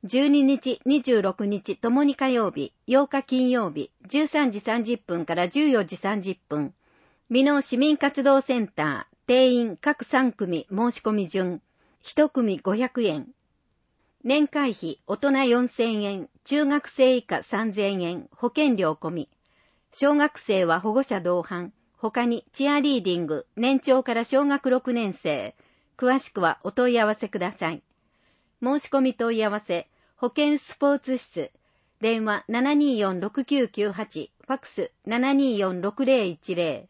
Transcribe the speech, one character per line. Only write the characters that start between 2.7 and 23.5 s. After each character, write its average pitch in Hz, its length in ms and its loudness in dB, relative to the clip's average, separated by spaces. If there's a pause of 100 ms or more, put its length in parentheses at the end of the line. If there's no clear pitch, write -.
八 269 200 4
日 269 140 -2
金 254 280 0
曜 226 200 0
日、 147 200 -8 (160)
十 294 200 0
三 294 240 0
時 202 100 -8
三 226 240 -2
十 233 140 -2
分 170 280 -6
か 170 80 -2
ら 175 140 0
十 294 200 2
四 226 160 4
時 170 120 -12
三 202 240 -4
十 185 160 -6 (120)
分。 147 240 -4 (560)
箕 247 140 2
面 285 200 4
市 - 140 -4
民 294 200 4
活 285 260 -2
動 269 180 6
セ 254 180 -2
ン 214 100 -2
タ 147 420 -4
ー、 - 160 -20
定 254 240 6
員 240 260 0
各 294 280 -4
三 262 260 2
組 175 400 -4
申 226 220 0
し - 80 -10
込 220 120 -2
み 208 140 -2
順、 180 340 -4 (400)
一 - 280 0
組 226 300 -2
五 190 180 -2
百 247 260 -4
円。 156 320 -4 (880)
年 285 240 2
会 277 260 -2
費、 165 360 -8
大 202 80 -2
人 277 140 0 (140)
四 247 220 2
千 226 380 -2
円、 196 240 -6 (160)
中 294 220 0
学 285 200 0
生 262 300 4
以 240 60 -2
下 - 200 -4
三 220 300 -4
千 196 300 -2
円、 170 280 -6
保 - 180 -4
険 277 280 2
料 170 160 0
込 160 180 -6
み。 170 180 -8 (640)
小 285 220 2
学 294 240 0
生 190 260 0
は 165 140 2
保 208 140 -4
護 254 100 2
者 202 180 -4
同 175 220 -2
伴。 175 300 -8 (240)
他 233 280 -4
に 233 280 -2
チ 269 160 -2
ア 294 100 2
リ 277 220 0
ー - 20 -10
デ 180 80 -2
ィ 175 120 -2
ン 160 40 -4
グ、 147 200 -6 (100)